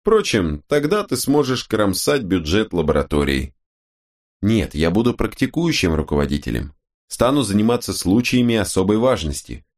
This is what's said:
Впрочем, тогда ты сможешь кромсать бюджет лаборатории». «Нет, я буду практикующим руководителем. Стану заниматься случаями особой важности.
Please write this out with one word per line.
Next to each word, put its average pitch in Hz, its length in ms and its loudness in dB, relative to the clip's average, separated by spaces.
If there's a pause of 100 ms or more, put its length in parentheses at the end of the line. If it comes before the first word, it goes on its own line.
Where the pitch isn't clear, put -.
Впрочем, 107 640 0
тогда 151 380 0
ты - 120 -4
сможешь 131 480 0
кромсать 110 580 0
бюджет 92 500 0
лаборатории». 71 800 0 (840)
«Нет, 104 340 0
я 80 160 0
буду 113 220 2
практикующим 131 840 -2
руководителем. 71 800 -2 (340)
Стану 135 340 0
заниматься 107 500 0
случаями 120 600 2
особой 95 420 2
важности. 85 720 -2 (100)